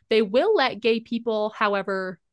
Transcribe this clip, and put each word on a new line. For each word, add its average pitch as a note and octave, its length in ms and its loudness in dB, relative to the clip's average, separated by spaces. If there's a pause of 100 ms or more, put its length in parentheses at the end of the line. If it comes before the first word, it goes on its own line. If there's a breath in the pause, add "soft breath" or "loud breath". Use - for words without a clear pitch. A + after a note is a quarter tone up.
(100)
They A3 100 4
will B3+ 340 2
let B3+ 260 0
gay A3+ 200 2
people, A3+ 560 -4
however, G3 640 -2 (140)